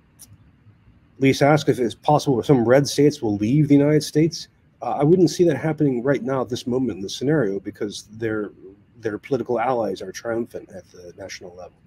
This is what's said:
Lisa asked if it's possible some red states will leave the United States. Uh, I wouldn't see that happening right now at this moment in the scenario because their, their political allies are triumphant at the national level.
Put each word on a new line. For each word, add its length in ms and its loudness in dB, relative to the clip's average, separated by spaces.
Lisa 280 4
asked 220 4
if 100 0
it's 160 -2
possible 480 0
some 220 4
red 220 4
states 360 0
will 140 -2
leave 320 2
the 60 6
United 280 4
States. 460 -2
Uh, 180 -6
I 40 2
wouldn't 260 6
see 140 0
that 120 2
happening 460 -2
right 200 0
now 200 -2
at 80 -6
this 160 -8
moment 300 -2
in 40 -12
the 80 -8
scenario 500 -2
because 540 -10
their, 380 -6
their 180 -6
political 400 -4
allies 440 -2
are 100 -12
triumphant 580 -8
at 220 -18
the 240 -20
national 380 -16
level. 180 -18